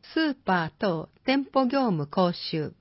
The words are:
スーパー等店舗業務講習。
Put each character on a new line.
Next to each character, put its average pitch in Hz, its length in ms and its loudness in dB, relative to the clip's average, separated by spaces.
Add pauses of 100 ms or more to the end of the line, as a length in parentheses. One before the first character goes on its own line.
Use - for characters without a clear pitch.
(140)
ス 320 60 0
ー 302 160 0
パ 170 420 -2
ー - 40 -8
等 165 280 -2 (160)
店 269 200 2
舗 269 220 2
業 269 180 2
務 156 220 0
講 175 260 2
習。 - 480 -6